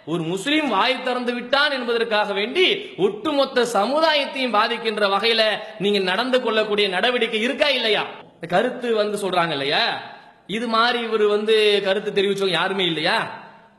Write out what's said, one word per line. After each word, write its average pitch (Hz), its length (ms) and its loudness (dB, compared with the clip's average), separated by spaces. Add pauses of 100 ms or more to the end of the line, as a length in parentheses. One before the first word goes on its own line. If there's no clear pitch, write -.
ஒரு 165 180 -4
முஸ்லிம் 269 460 -2
வாய் 240 340 0
திறந்து 247 300 -2
விட்டான் 277 380 0
என்பதற்காக 226 600 0
வேண்டி 226 640 0
ஒட்டுமொத்த 247 760 0
சமுதாயத்தையும் 269 800 2
பாதிக்கின்ற 220 540 0
வகையில 220 360 2 (360)
நீங்க 202 200 2
நடந்து 233 420 0
கொள்ளக்கூடிய 214 460 2
நடவடிக்கை 226 540 -2
இருக்கா 285 260 0
இல்லையா? 226 380 0 (280)
இந்த - 140 -14
கருத்து 226 480 0
வந்து 208 220 0
சொல்றாங்க 180 340 0
இல்லையா, 151 500 -2 (460)
இது 226 200 -6
மாதிரி 233 380 2
இவரு 214 220 2
வந்து 208 580 4
கருத்து 202 260 0
தெரிவிச்சவங்க 196 380 0
யாருமே 185 360 0
இல்லையா? 170 460 0 (480)